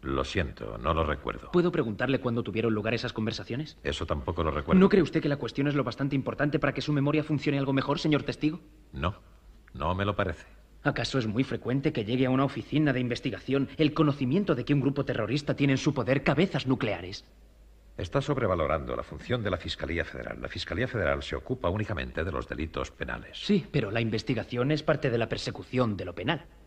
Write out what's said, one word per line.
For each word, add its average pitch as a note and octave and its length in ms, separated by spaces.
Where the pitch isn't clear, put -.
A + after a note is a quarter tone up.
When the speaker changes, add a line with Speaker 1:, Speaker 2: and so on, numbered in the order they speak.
Speaker 1:
Lo C2+ 220
siento, A1 540
no C2+ 160
lo D#2 120
recuerdo. C#2+ 460
Speaker 2:
¿Puedo F3 200
preguntarle B2 480
cuándo A#2 240
tuvieron A2 300
lugar G#2+ 200
esas A#2+ 200
conversaciones? A2+ 720
Speaker 1:
Eso C#2+ 220
tampoco E2 380
lo D#2+ 80
recuerdo. D2+ 280
Speaker 2:
¿No F#3+ 100
cree G3 120
usted D#3 200
que D3+ 80
la C#3 80
cuestión C#3 300
es C#3+ 80
lo C#3 80
bastante C#3 320
importante C#3 440
para C#3 140
que C3+ 80
su D3 100
memoria D3 320
funcione D3 340
algo C#3 160
mejor, C3+ 260
señor D3+ 240
testigo? D3+ 360
Speaker 1:
No, D#2+ 240
no E2 220
me G2 100
lo G#2 100
parece. F#2 300
Speaker 2:
¿Acaso C#3 340
es A#2 80
muy A2 200
frecuente C3+ 480
que A2+ 100
llegue B2+ 220
a B2+ 40
una C3 140
oficina C#3 480
de B2+ 80
investigación B2+ 800
el D#3 160
conocimiento D3+ 600
de A#2+ 120
que D3 80
un C#3+ 80
grupo C#3 240
terrorista A#2+ 500
tiene C#3 180
en C3+ 40
su C#3+ 160
poder C3 300
cabezas D3+ 440
nucleares? G2+ 560
Speaker 1:
Está - 240
sobrevalorando E2 720
la A#1+ 80
función A2+ 400
de G2+ 80
la F2+ 60
Fiscalía E2 460
Federal. A1+ 380
La C2+ 60
Fiscalía - 400
Federal C#2+ 340
se - 140
ocupa F2 340
únicamente F2 540
de F2+ 80
los B1 180
delitos C#2 400
penales. - 480
Speaker 2:
Sí, G3+ 340
pero A2 200
la A#2 100
investigación A#2 680
es D3 100
parte D3 300
de A#2 80
la A2 100
persecución A#2+ 640
de F#2 100
lo F2 100
penal, C3+ 300